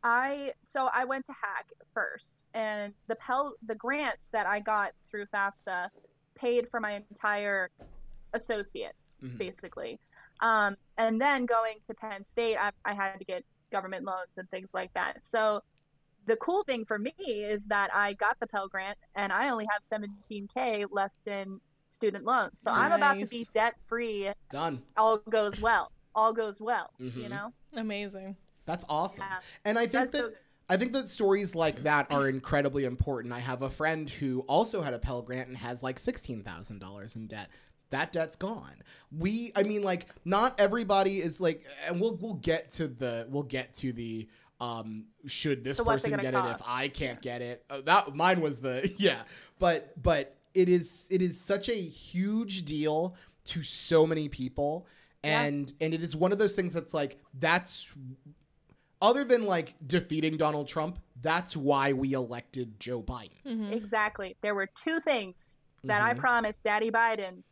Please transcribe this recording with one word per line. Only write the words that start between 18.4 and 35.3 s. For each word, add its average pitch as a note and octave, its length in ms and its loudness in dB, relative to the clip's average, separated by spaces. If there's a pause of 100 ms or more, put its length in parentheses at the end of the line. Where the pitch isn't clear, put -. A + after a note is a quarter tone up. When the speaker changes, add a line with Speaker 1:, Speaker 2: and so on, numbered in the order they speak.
Speaker 1:
the A3+ 60 -4
Pell G3 220 -4
Grant, G3 280 -6 (180)
and G3 180 -2
I A#3+ 180 2
only A3 200 -2
have G#3 140 -2
seventeen G#3 680 -8
K A3+ 380 0
left G3 360 -2
in G3 340 -8 (300)
student G3 340 0
loans. A3 360 2
So - 120 0
I'm B3+ 180 6
about D4 240 6
to G3 60 -4
Speaker 3:
Nice. G#3+ 100 -6
Speaker 1:
be A#3 220 -8
debt-free. A3 800 0 (180)
Speaker 2:
Done. C3+ 320 -4 (140)
Speaker 1:
All A3 220 6
goes G#3+ 420 0
well. A3 320 2 (200)
All A3 200 4
goes G#3+ 280 -2
well, G#3+ 380 -2
you B2+ 120 -8
Speaker 2:
Mm-hmm. B2 180 -8
Speaker 1:
know? G#3 240 -8 (220)
Speaker 3:
Amazing. G3+ 600 -6 (300)
Speaker 2:
That's F3 220 -4
awesome. E3+ 420 -2
Speaker 1:
Yeah. F#3 80 -6 (260)
Speaker 2:
And A3 140 4
I A#3 40 6
think A#3 100 2
Speaker 1:
That's C4+ 200 2
Speaker 2:
that D4 60 0
Speaker 1:
so A#3+ 120 0
good. - 60 -18 (320)
Speaker 2:
I F#3 80 4
think A#3 180 2
that B3+ 140 0
stories G3 460 2
like D#3+ 300 0
that D3 260 4
are C#3 180 4
incredibly C#3 560 2
important. B2 480 -2
I A#2+ 60 -6
have B2+ 240 -4
a C3+ 80 -2
friend D#3 400 -2
who B2+ 380 -2
also F#3+ 320 4
had C#3+ 140 -2
a A#2 40 -6
Pell B2 240 -4
Grant B2 260 -6